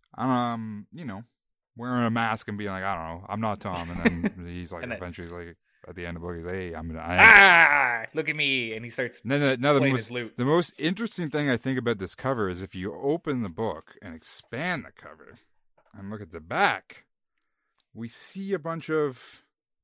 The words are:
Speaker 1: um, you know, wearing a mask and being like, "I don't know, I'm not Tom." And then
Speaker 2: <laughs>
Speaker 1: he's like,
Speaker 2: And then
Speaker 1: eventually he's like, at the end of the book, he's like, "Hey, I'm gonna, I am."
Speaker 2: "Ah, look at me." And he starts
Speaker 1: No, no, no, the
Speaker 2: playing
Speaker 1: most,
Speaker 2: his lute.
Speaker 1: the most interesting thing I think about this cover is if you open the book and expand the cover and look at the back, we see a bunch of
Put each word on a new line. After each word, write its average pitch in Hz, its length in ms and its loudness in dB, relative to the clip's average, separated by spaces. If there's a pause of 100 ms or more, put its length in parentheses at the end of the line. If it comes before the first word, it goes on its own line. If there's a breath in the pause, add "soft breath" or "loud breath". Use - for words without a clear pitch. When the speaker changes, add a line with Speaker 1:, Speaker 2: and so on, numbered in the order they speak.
(180)
Speaker 1:
um, 117 760 -2
you 170 120 -14
know, 104 180 -10 (540)
wearing 123 280 0
a 113 60 2
mask 113 380 -2
and 104 100 -6
being 104 120 -4
like, 95 120 -6
"I 98 140 -2
don't 82 240 -8
know, 98 80 -18
I'm 104 120 -6
not 107 200 -2
Tom." 87 280 -4
And 87 460 0
then 87 120 -12
Speaker 2:
<laughs> 87 60 -8
Speaker 1:
he's 87 200 -10
like, 87 100 -10
Speaker 2:
And - 80 -8
then - 80 -6
Speaker 1:
eventually 87 280 -10
he's 85 60 -12
like, 85 240 -14 (320)
at 87 60 -16
the 87 100 -10
end 85 120 -6
of 82 60 -10
the 85 60 -8
book, 85 80 -6
he's 82 80 -10
like, 90 100 -6
"Hey, 90 200 -8
I'm 80 140 -8
gonna, 80 120 -8
I 85 140 -4
am." 180 60 4
Speaker 2:
"Ah, 160 920 10
look 151 140 -2
at 151 60 -4
me." 135 400 -2
And 113 100 -8
he 117 60 -12
starts 120 340 -6
Speaker 1:
No, 135 140 0
no, 139 160 2
no, 135 200 2
the 139 60 6
Speaker 2:
playing 135 140 4
Speaker 1:
most, 120 60 0
Speaker 2:
his 107 100 -10
lute. 120 260 -8
Speaker 1:
the 123 80 -2
most 160 320 2
interesting 180 540 -4
thing 147 180 -2
I 127 80 2
think 131 220 -2
about 117 200 0
this 92 180 -6
cover 120 340 -2
is 90 120 -6
if 95 120 -12
you 92 180 -6
open 143 520 -2
the 98 40 -6
book 85 540 -8
and 90 100 -16
expand 135 720 -8
the 69 60 -18
cover - 480 -20 (580)
and 98 140 -12
look 107 100 -10
at 87 120 -14
the 85 80 -12
back, 117 640 -2 (880)
we 113 140 -10
see 196 440 -8
a 185 60 0
bunch 160 320 -6
of 151 520 -2 (420)